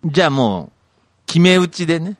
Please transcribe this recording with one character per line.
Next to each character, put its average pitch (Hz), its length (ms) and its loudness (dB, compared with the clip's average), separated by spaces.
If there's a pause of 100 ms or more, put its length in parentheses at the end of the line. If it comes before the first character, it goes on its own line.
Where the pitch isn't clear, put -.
じ 160 160 0
ゃ 170 40 2
あ 151 40 0
も 107 400 -2
う、 - 20 -20 (540)
決 165 140 0
め 185 180 4
打 180 100 0
ち 175 180 -8
で 165 140 -2
ね。 190 200 -8